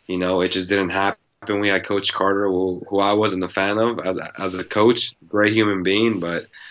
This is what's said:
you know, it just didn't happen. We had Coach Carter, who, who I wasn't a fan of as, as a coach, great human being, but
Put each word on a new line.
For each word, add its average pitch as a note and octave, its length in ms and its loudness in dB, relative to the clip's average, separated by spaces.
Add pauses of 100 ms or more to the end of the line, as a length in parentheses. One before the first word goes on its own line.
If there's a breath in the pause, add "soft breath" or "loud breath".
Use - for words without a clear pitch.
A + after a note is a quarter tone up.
you F#2 120 -4
know, F2+ 240 0
it F#2 80 0
just F#2 200 -2
didn't G2 200 2
happen. G2 280 -2 (300)
We G#2 220 0
had F#2+ 160 0
Coach G2+ 280 -2
Carter, G2 340 0
who, F#2 420 -2
who G2+ 100 0
I G2+ 140 2
wasn't G2+ 320 2
a E2+ 40 -6
fan G2+ 280 -2
of A2+ 220 0
as, F#2 200 -4 (180)
as F#2 180 -4
a - 100 -8
coach, A2+ 500 2 (120)
great G#2 260 2
human G#2 300 2
being, G#2 360 2
but E2+ 280 -4 (240 loud breath)